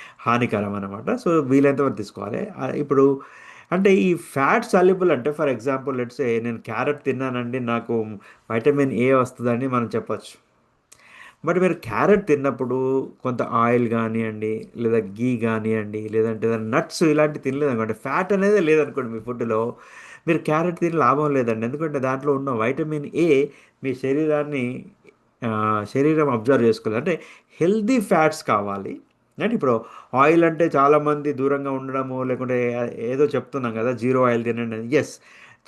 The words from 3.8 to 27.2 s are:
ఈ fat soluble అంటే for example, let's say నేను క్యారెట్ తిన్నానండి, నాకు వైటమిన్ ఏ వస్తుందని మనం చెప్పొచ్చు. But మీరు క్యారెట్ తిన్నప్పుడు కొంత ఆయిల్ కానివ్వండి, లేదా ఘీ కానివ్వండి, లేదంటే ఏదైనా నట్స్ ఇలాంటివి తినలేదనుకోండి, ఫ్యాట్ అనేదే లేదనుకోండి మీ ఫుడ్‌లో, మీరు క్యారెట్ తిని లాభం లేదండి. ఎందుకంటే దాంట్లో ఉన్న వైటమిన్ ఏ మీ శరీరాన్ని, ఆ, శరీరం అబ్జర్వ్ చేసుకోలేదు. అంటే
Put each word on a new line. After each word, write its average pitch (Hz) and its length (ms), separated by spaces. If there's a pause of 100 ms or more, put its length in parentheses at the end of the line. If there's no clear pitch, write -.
ఈ 190 180
fat 160 500 (120)
soluble 180 360
అంటే 131 180
for 151 180
example, 131 460
let's 120 200
say 117 300
నేను 117 140
క్యారెట్ 127 460
తిన్నానండి, 123 560
నాకు 117 460 (460)
వైటమిన్ 135 400
ఏ 123 220
వస్తుందని 120 540
మనం 120 280
చెప్పొచ్చు. - 520 (1000)
But 175 140
మీరు 147 140
క్యారెట్ 143 540
తిన్నప్పుడు 131 800 (160)
కొంత 123 180
ఆయిల్ 120 480
కానివ్వండి, 110 840
లేదా 113 240
ఘీ 110 380
కానివ్వండి, 110 720
లేదంటే 110 380
ఏదైనా 113 160
నట్స్ 117 400
ఇలాంటివి 151 360
తినలేదనుకోండి, 127 540
ఫ్యాట్ 175 400
అనేదే 202 260
లేదనుకోండి 139 520
మీ 113 80
ఫుడ్‌లో, 117 560 (520)
మీరు 160 100
క్యారెట్ 160 420
తిని 170 160
లాభం 143 380
లేదండి. 117 320
ఎందుకంటే 147 340
దాంట్లో 135 340
ఉన్న 139 160
వైటమిన్ 143 560
ఏ 143 420 (360)
మీ 131 120
శరీరాన్ని, 143 920 (600)
ఆ, 107 480
శరీరం 151 360
అబ్జర్వ్ 117 360
చేసుకోలేదు. 110 340
అంటే 160 220 (400)